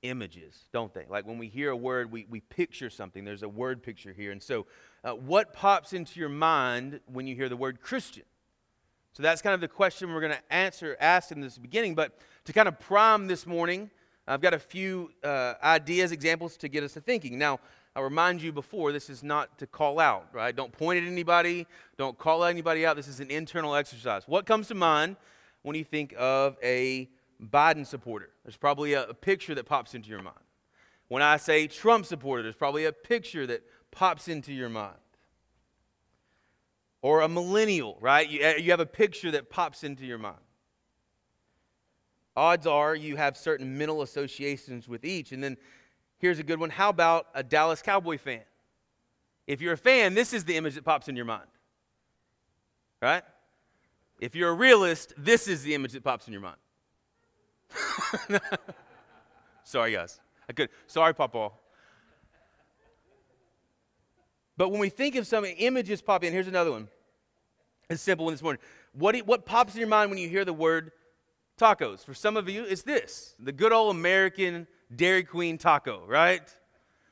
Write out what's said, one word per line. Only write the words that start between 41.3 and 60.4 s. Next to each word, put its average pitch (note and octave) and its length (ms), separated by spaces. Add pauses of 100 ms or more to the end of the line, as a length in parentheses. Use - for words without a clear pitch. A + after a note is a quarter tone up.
Odds D#3+ 300
are D3+ 300
you D3+ 180
have C#3+ 220
certain C3+ 420
mental D3+ 240
associations C3 840
with A#2+ 160
each. E3 260
And C3+ 140
then C3+ 120 (640)
here's F3 220
a - 20
good D#3 160
one. D#3+ 120
How G3 180
about E3 460
a C3+ 80
Dallas D3+ 400
Cowboy E3+ 360
fan? A#2+ 240 (1040)
If C#3+ 140
you're E3+ 140
a - 40
fan, A#3 360
this A#3 180
is G#3 120
the E3 120
image D#3+ 180
that C#3+ 100
pops D#3 240
in C#3 60
your A#2+ 120
mind. A2 220 (1500)
Right? D#3+ 220 (960)
If A#2+ 140
you're E3+ 160
a E3+ 40
realist, G3 600
this A3 300
is E3 160
the D3 120
image C3 180
that C3 100
pops B2 240
in A#2 60
your G2 100
mind. F2 140 (1700)
<laughs> G3+ 140 (1200)
Sorry, A2+ 300
guys. F2+ 280 (280)